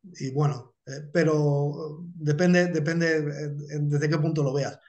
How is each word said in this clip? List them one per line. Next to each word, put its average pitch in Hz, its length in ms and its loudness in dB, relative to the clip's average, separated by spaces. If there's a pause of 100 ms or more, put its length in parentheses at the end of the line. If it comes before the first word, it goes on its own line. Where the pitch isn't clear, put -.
y 156 300 -10
bueno, 143 420 -2 (120)
eh, 135 140 -14 (120)
pero 151 840 0 (160)
depende, 175 520 4
depende, 165 500 0
eh, 147 640 -6
desde 147 300 0
qué 160 80 2
punto 156 240 0
lo 135 100 0
veas. 135 260 -4 (100)